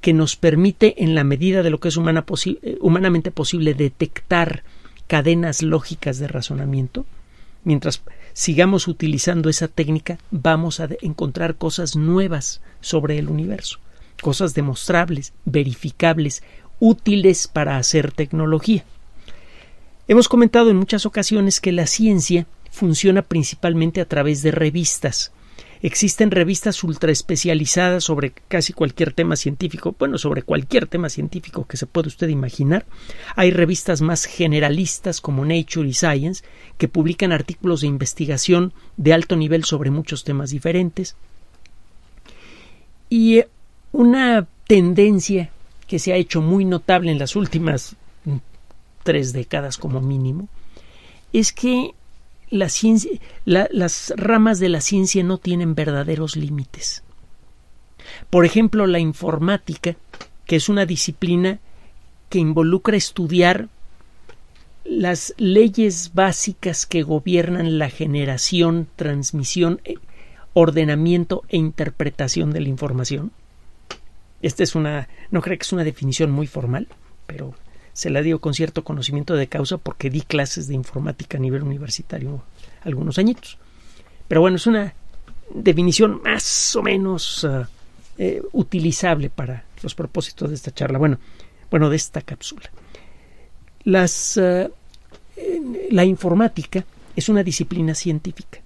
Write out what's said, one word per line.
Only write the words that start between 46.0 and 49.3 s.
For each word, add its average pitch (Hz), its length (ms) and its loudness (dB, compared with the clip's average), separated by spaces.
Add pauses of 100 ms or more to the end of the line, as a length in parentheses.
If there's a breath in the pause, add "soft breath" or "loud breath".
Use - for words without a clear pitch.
ha 180 40 2
hecho 175 260 0
muy 185 240 4
notable 180 460 2
en 147 80 0
las 139 160 -4
últimas, 160 600 -2 (300)
mm, 143 120 -2 (680)
tres 143 280 0